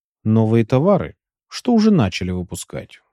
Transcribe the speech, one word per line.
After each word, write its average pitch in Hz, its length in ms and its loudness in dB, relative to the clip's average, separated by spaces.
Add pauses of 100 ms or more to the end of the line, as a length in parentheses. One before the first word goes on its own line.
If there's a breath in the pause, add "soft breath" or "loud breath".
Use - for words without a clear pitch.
(220)
Новые 110 420 2
товары, 135 520 0 (320)
что - 260 -4
уже 220 160 4
начали 98 400 0
выпускать, 90 680 -10 (120)